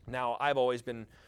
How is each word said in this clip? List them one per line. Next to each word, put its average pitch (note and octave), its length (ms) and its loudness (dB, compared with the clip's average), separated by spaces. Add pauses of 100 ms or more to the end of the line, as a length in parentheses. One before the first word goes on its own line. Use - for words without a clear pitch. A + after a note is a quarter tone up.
Now, B2 340 0
I've C#3+ 160 2
always B2 240 2
been A#2 240 -8 (220)